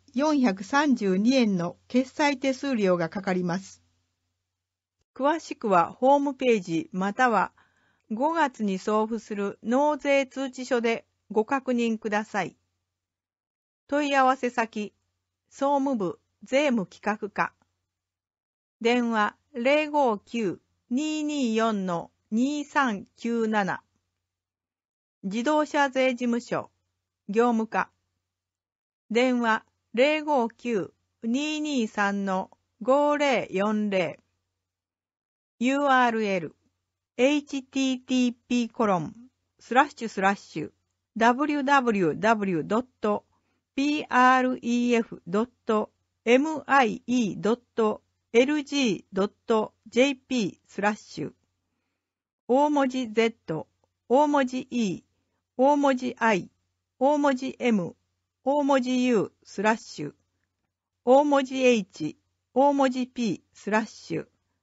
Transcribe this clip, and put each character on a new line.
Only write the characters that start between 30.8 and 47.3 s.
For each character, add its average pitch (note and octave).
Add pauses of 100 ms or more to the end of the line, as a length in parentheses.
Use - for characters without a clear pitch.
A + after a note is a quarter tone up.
二 D4
二 C#4
三 G3+
の F#3+ (320)
五 D4
零 C#4
四 G#3
零。 F3+ (1400)
ユ C4+
ー C4
ア -
ー A#3
ル A3
エ G3
ル、 D3+ (640)
エ C#4+
イ D4
チ C4+
テ -
ィ C4
ー B3+
テ B3+
ィ B3+
ー A#3+ (120)
ピ A#3+
ー -
コ A3+
ロ F#3
ン D3 (440)
ス -
ラ C4+
ッ -
シ -
ュ A3
ス -
ラ G3
ッ -
シ -
ュ - (460)
ダ A#3
ブ D4
リ D4
ュ C#4+
ダ C#4
ブ A#3+
リ G3
ュ D3+
ダ G#3+
ブ G3+
リ F#3+
ュ D#3+
ド G3+
ッ B3 (160)
ト G#3 (500)
ピ D4
ー -
ア B3+
ー B3+
ル B3+
イ A#3+
ー A#3
エ A#3
フ -
ド G3
ッ A#3+ (180)
ト G#3+ (340)
エ A#3+
ム D#4
ア C4+
イ G3+
イ A#3+